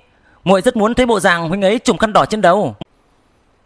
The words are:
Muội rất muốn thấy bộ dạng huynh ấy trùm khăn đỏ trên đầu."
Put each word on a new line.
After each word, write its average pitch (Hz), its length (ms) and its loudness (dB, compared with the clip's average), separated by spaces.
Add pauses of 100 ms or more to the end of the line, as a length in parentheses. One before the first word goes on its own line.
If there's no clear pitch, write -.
(440)
Muội 185 180 2
rất 247 160 0
muốn 214 160 0
thấy 254 120 0
bộ 226 140 0
dạng 170 300 0
huynh 190 120 -4
ấy 202 180 0
trùm 196 180 -2
khăn 214 160 -2
đỏ 165 120 4
trên 214 160 -6
đầu." 175 340 2 (920)